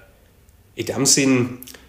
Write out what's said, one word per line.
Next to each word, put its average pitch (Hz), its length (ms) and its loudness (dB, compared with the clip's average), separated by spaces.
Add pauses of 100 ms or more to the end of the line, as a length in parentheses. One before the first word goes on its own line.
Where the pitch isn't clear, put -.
(760)
in 113 120 -8
dem 117 200 -2
Sinn, 131 520 2 (300)